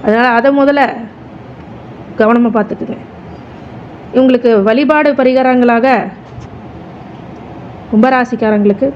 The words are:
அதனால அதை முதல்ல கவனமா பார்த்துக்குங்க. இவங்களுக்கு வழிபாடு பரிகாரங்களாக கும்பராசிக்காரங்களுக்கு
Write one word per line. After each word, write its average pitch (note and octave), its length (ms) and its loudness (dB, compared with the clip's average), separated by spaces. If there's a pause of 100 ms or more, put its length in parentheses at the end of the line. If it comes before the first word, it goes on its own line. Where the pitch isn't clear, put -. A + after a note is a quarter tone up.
அதனால A3+ 240 4
அதை A#3+ 300 4
முதல்ல C#4 260 4 (1300)
கவனமா A#3 360 4
பார்த்துக்குங்க. - 440 -4 (1160)
இவங்களுக்கு A#3+ 500 4
வழிபாடு C#4+ 480 2
பரிகாரங்களாக B3+ 760 4 (2000)
கும்பராசிக்காரங்களுக்கு A3+ 1040 2